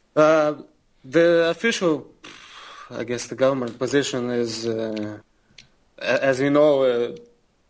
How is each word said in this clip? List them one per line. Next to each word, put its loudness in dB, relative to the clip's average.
uh, 4
the 4
official, -2
I -8
guess, -6
the -12
government 0
position -2
is, -4
uh, -6
a-, -2
as 0
we 2
know, 4
uh, 0